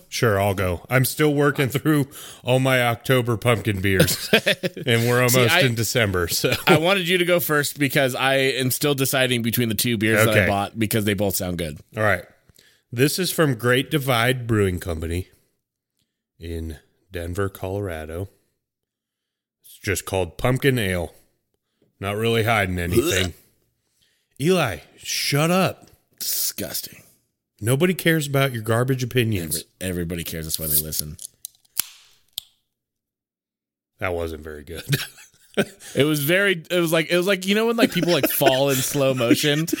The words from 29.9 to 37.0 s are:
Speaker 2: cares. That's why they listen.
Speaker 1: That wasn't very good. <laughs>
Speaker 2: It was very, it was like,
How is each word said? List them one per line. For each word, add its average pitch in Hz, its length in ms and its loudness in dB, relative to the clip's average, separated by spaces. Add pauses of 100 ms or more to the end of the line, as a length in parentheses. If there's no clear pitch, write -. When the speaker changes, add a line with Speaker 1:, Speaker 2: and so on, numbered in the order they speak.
Speaker 2:
cares. 80 220 -8
That's 78 140 -6
why 80 80 -8
they 76 120 0
listen. 78 380 -6 (2750)
Speaker 1:
That 92 140 -4
wasn't 82 300 -6
very 76 200 -14
good. - 220 -14 (160)
<laughs> - 40 -10 (880)
Speaker 2:
It 135 80 4
was 151 200 0
very, 185 460 2
it 180 100 2
was 165 140 0
like, 165 160 0